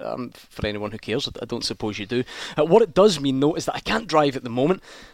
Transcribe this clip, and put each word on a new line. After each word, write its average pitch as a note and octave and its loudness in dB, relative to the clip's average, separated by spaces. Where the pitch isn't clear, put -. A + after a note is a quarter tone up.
um, A#2+ -8
for - -10
anyone G#2 -6
who A2 -10
cares. A#2+ -4
I, - -12
I - -8
don't A#2 -6
suppose G#2+ -6
you G2+ -8
do. A#2+ -2
Uh, D3+ 2
what E3 6
it E3 0
does F#3 6
mean, C#3 0
though, D3+ 4
is E3 -8
that - -4
I - -8
can't A3 -4
drive D3 2
at B2 -10
the B2 -10
moment, C3+ 0